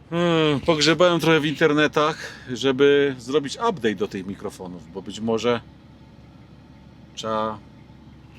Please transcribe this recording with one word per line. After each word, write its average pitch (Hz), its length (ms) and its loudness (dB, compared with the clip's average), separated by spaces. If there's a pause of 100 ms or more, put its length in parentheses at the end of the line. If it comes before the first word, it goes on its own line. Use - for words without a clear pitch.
(100)
Hmm, 160 500 2
pogrzebałem 160 600 4
trochę 160 200 4
w 143 60 0
internetach, 151 840 0 (200)
żeby 135 680 2
zrobić 131 380 -4
update 139 380 -2
do 98 140 -4
tych 95 180 -10
mikrofonów, 90 680 -12
bo 92 100 -12
być 101 180 -12
może 113 400 0 (1500)
trzeba 110 440 -4 (800)